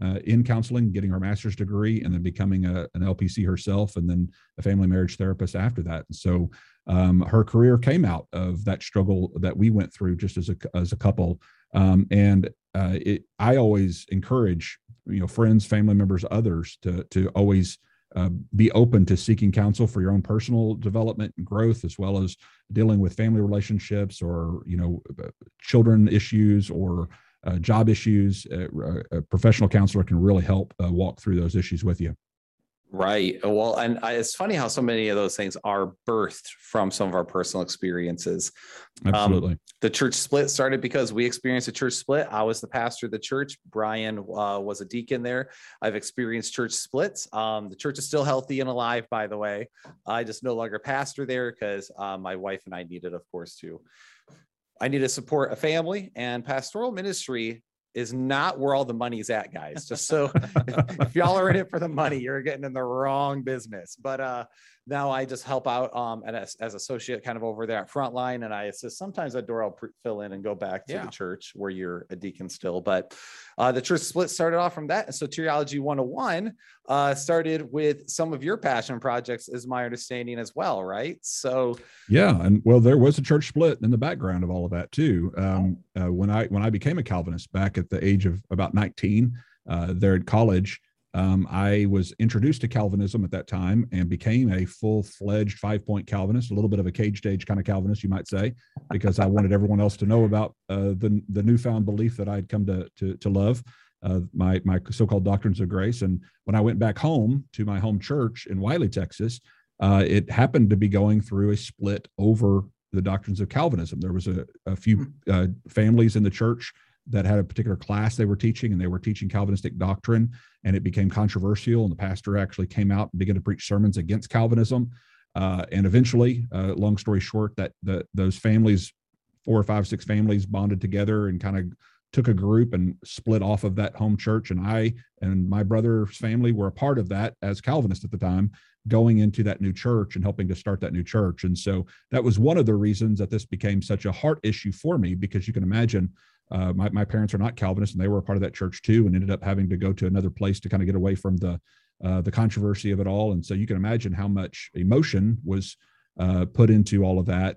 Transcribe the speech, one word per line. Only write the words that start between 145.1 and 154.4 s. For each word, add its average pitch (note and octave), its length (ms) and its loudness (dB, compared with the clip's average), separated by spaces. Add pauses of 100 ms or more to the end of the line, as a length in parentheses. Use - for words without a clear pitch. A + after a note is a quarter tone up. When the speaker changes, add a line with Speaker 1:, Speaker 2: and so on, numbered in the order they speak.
Speaker 1:
because F#2+ 320 -4
you A#2 60 -4
can F#2 100 -2
imagine, G2+ 480 0 (400)
uh, F#2 220 -2
my, F#2+ 160 0
my G2+ 160 0
parents G#2+ 300 -2
are - 20 0
not A#2 180 -2
Calvinists, G2 380 -2
and F#2 100 -2
they F#2+ 40 0
were G2+ 100 2
a F#2 60 -2
part G2+ 120 -2
of G2 60 0
that F2+ 140 -4
church - 260 -8
too, A2 240 6
and F#2 80 4
ended F#2+ 160 0
up G2 140 -2
having G2 260 0
to F#2 80 -2
go F#2+ 160 0
to F#2+ 140 -2
another F#2 240 0
place G2 300 -2
to G#2 60 -8
kind F#2+ 140 0
of F2+ 60 0
get G2 80 2
away F#2+ 180 0
from F#2+ 240 -2
the, F2 240 -4 (420)
uh, F#2 180 0
the G2 100 -2
controversy G#2 580 0
of G2 100 0
it G2 60 0
all. G2+ 280 0
And F2 120 -4
so - 80 -6
you G2+ 140 -2
can G2+ 80 -2
imagine G#2 380 -2
how G2 140 -4
much - 460 -4